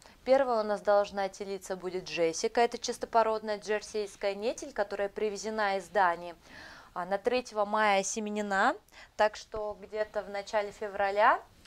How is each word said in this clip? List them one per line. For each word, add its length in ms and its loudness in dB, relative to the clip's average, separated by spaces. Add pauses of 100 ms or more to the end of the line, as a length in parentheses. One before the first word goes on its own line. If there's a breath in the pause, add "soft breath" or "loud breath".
(260 loud breath)
Первая 360 4
у 20 2
нас 200 -2
должна 460 2
телиться 480 -8
будет 280 -6
Джессика. 560 0
Это 180 2
чистопородная 800 0
джерсейская 760 -4
нетель, 380 -6
которая 360 -2
привезена 680 -2
из 100 -10
Дании. 460 2 (600 loud breath)
А, 120 -6
на 120 0
третьего 460 0
мая 360 4
осеменена, 760 0 (400 loud breath)
так 200 4
что 440 -8
где-то 420 -4
в 80 -10
начале 400 -2
февраля 720 2 (260)